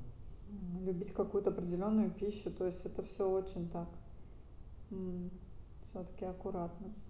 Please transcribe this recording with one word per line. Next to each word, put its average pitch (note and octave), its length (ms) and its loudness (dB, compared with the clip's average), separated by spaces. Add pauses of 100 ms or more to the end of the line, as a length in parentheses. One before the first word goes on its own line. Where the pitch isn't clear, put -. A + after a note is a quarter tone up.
(500)
м, F#3 360 -2
любить F#3 260 2
какую-то G3+ 400 4
определённую F#3 600 6
пищу, G3 400 0
то F#3 140 0
есть F3 200 0
это F#3 180 -2
всё - 260 4
очень F#3 380 2
так, E3+ 200 -2 (1040)
м, F3+ 400 -2 (520)
всё-таки - 420 -4
аккуратно. F3+ 680 -2 (160)